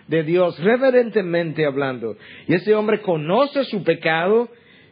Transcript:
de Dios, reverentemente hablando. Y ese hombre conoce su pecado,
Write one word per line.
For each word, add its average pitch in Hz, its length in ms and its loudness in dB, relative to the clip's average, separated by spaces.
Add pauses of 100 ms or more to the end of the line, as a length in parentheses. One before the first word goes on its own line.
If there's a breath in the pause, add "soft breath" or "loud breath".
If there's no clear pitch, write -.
de 160 140 0
Dios, 170 360 0
reverentemente 185 1040 0
hablando. 131 520 -4 (320 loud breath)
Y 160 60 4
ese 208 200 2
hombre 214 260 0
conoce 196 640 0
su 208 180 -6
pecado, 170 680 0 (420 loud breath)